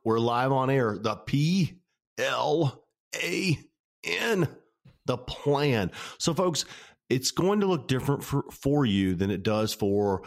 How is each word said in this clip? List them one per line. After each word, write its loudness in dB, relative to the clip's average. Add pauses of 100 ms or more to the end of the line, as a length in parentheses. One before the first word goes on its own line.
we're 2
live 2
on 2
air. 2
The -2
P 0 (440)
L 0 (320)
A 0 (460)
N, 0 (580)
the -2
plan. 0 (260)
So, 0
folks, 0 (440)
it's 0
going 2
to 2
look 0
different -2
for, -4
for 0
you 2
than 0
it -4
does 0
for 0